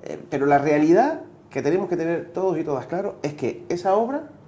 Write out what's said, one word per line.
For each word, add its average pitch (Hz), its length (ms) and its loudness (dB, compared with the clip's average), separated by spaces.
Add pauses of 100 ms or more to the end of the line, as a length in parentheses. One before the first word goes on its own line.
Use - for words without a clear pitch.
Eh, - 240 -10
pero 139 160 0
la 143 120 6
realidad 156 640 4 (280)
que 135 120 -6
tenemos 180 280 0
que 175 80 -2
tener 165 360 -4
todos 180 240 -2
y 165 60 -4
todas 139 220 -4
claro 190 380 -6
es 147 100 -4
que - 360 -6
esa 190 260 0
obra 262 340 -2 (180)